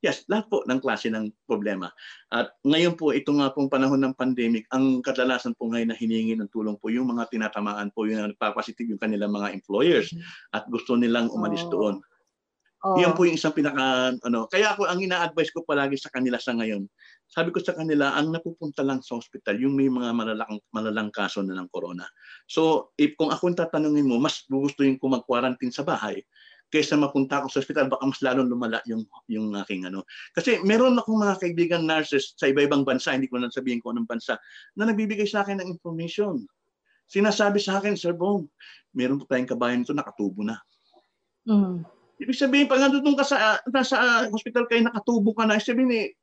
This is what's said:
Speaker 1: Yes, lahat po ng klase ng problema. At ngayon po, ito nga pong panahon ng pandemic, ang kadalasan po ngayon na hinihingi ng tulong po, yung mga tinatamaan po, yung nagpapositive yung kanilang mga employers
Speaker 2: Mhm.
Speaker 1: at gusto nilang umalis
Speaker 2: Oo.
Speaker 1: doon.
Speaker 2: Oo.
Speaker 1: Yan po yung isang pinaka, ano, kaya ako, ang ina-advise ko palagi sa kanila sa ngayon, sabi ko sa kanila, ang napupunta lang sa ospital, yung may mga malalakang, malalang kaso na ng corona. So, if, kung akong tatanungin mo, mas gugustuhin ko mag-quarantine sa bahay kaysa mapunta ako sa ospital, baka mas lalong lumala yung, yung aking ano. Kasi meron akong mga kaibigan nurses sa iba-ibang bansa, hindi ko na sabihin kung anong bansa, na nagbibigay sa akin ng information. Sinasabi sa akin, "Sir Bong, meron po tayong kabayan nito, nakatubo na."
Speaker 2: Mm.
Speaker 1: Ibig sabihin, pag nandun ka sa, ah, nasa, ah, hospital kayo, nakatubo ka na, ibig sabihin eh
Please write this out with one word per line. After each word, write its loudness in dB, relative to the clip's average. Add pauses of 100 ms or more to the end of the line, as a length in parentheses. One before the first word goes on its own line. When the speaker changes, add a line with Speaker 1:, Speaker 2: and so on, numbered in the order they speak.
Speaker 1:
Yes, -2
lahat 0
po 2
ng 0
klase -2
ng -4 (160)
problema. -2 (400)
At -4 (100)
ngayon 4
po, 2
ito 0
nga 2
pong -2
panahon 2
ng 0
pandemic, 0
ang 2
kadalasan -2
po -6
ngayon 0
na -6
hinihingi 0
ng -6
tulong -4
po, -6
yung 0
mga -4
tinatamaan -4
po, -4
yung -2
nagpapositive -6
yung -6
kanilang -2
mga -4
employers 2
Speaker 2:
Mhm. -12 (320)
Speaker 1:
at -6
gusto -2
nilang 2
umalis -2
Speaker 2:
Oo. -6
Speaker 1:
doon. 0 (880)
Speaker 2:
Oo. 4
Speaker 1:
Yan 4
po 4
yung 2
isang 0
pinaka, 2
ano, -2
kaya 2
ako, 0
ang -2
ina-advise 0
ko -8
palagi 0
sa -10
kanila 0
sa -4
ngayon, -2 (420)
sabi -2
ko -2
sa -4
kanila, 0
ang 0
napupunta -6
lang -2
sa -10
ospital, -6
yung 0
may 2
mga -2
malalakang, -4 (160)
malalang -2
kaso -4
na -4
ng -10
corona. -8 (420)
So, 2
if, 2
kung 0
akong 0
tatanungin 2
mo, 2
mas -2
gugustuhin 0
ko -2
mag-quarantine 0
sa -8
bahay -4 (460)
kaysa 2
mapunta 2
ako -4
sa -2
ospital, 0
baka -2
mas -6
lalong 2
lumala -4
yung, -4 (240)
yung -4
aking -6
ano. -8 (320)
Kasi 2
meron 6
akong 0
mga 0
kaibigan 0
nurses 0
sa 2
iba-ibang 4
bansa, 0
hindi -2
ko -4
na -2
sabihin -2
kung -6
anong -4
bansa, -4 (400)
na 0
nagbibigay 0
sa -2
akin -4
ng -8
information. -4 (640)
Sinasabi 2
sa -2
akin, -2
"Sir -2
Bong, 0 (480)
meron 0
po -8
tayong 0
kabayan 0
nito, -4
nakatubo -4
na." -6 (880)
Speaker 2:
Mm. 2 (320)
Speaker 1:
Ibig -2
sabihin, 4
pag 4
nandun 4
ka 2
sa, 2 (180)
ah, -2 (120)
nasa, 2
ah, 4
hospital -2
kayo, 4
nakatubo 2
ka 4
na, 4
ibig -4
sabihin 2
eh -2 (140)